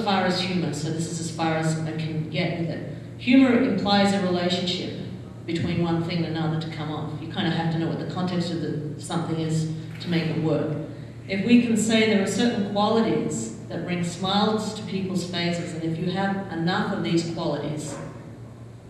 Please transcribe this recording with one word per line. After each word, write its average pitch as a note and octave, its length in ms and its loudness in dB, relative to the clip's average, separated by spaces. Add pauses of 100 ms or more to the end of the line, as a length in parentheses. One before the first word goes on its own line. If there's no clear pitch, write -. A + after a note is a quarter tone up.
far F#3+ 200 2
as F3+ 160 2
humor, F3 320 0
so D#3 200 -2
this E3 180 -2
is - 80 -4
as - 160 -6
far D#3+ 220 2
as D#3+ 240 2
I D#3 160 -2
can D#3+ 340 -2
get F3+ 300 0
with E3 100 -2
it." - 240 -6 (240)
Humor B3+ 420 6
implies G3 540 4
a F#3+ 80 2
relationship - 800 0 (460)
between E3+ 360 0
one E3 220 2
thing E3+ 200 0
and D#3 120 -4
another D#3+ 240 0
to - 160 -4
come D3+ 160 -6
off. D#3 280 -6
You D3+ 120 -8
kind F3 160 0
of D#3+ 60 2
have E3 180 0
to D#3+ 80 0
know E3 80 0
what - 100 -2
the - 160 -4
context F3 380 0
of D#3+ 80 -2
the, D3 420 -4
something D#3+ 380 -2
is D#3+ 320 0 (280)
to - 80 -8
make E3+ 180 2
it D#3+ 180 -2
work. D#3 320 0 (520)
If G3 160 0
we A#3+ 220 8
can A3 100 2
say A3 380 4
there F#3+ 80 6
are F#3 60 0
certain A#3 420 2
qualities G3+ 840 2 (100)
that E3 180 -6
bring F3 200 -2
smiles G#3 680 0
to - 100 -8
people's F3+ 440 -2
faces, E3+ 460 -2
and D#3+ 80 -8
if E3 160 -2
you F3+ 140 -2
have G3 400 -2
enough E3 400 0
of E3+ 100 -2
these E3 320 0
qualities, D3 640 -4 (920)